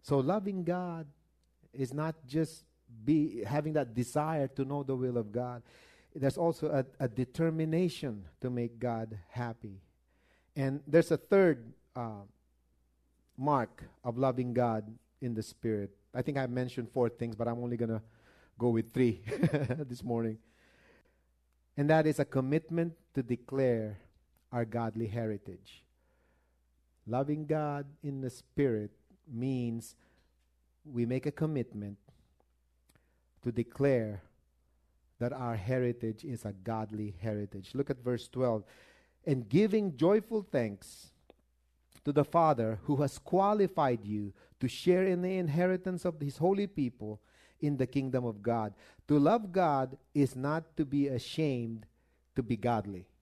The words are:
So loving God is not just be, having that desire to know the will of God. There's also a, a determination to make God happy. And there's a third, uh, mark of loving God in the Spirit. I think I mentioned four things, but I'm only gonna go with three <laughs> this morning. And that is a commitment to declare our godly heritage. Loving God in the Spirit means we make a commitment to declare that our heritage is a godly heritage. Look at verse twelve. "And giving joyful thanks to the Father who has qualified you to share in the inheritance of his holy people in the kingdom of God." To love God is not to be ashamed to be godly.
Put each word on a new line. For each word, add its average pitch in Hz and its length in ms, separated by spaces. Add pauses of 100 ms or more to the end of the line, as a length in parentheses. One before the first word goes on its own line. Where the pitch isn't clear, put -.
So 143 180
loving 190 420
God 170 440 (680)
is 131 200
not 156 220 (100)
just 151 400 (400)
be, 139 380
having 147 300
that 147 220
desire 147 520
to 135 180
know 139 200
the 135 100
will 123 240
of 104 140
God. 123 300 (520)
There's 139 220
also 165 320
a, 135 360
a 123 40
determination 160 1160 (160)
to 127 100
make 120 280
God 113 400 (120)
happy. 113 500 (760)
And 135 320
there's 160 240
a 160 60
third, 156 560 (240)
uh, 110 280 (1120)
mark 131 480 (200)
of 120 140
loving 127 340
God 113 320 (360)
in 120 140
the 110 80
Spirit. 104 480 (240)
I 127 80
think 143 140
I 135 100
mentioned 123 460
four 123 160
things, 117 260
but 113 140
I'm 120 140
only 120 140
gonna 113 260 (560)
go 120 100
with 113 240
three 123 320
<laughs> 147 540 (100)
this 120 160
morning. 117 340 (1400)
And 143 120
that 156 180
is 156 120
a 143 60
commitment 160 680 (220)
to 135 80
declare 120 760 (540)
our 120 120
godly 113 420
heritage. 104 760 (1200)
Loving 143 400
God 147 400 (160)
in 139 180
the 127 100
Spirit 110 600 (360)
means 120 680 (880)
we 120 220
make 127 200
a 147 60
commitment 113 640 (1500)
to 123 80
declare 117 720 (960)
that 123 140
our 120 240
heritage 120 680
is 127 200
a 104 80
godly 107 680
heritage. 104 540
Look 139 160
at 123 120
verse 120 260
twelve. 120 360 (600)
"And 127 240
giving 196 480
joyful 208 460
thanks - 720 (920)
to 147 80
the 143 120
Father 127 600
who 143 120
has 139 220
qualified 175 840
you 104 280 (260)
to 127 100
share 180 360
in 180 180
the 185 160
inheritance 180 640
of 160 160
his 143 180
holy 196 280
people 113 540 (400)
in 147 160
the 127 100
kingdom 131 380
of 104 180
God." 110 320 (340)
To 147 100
love 190 340
God 139 440 (180)
is 139 200
not 147 420
to 156 80
be 139 240
ashamed 120 760 (480)
to 131 80
be 113 140
godly. 104 500 (160)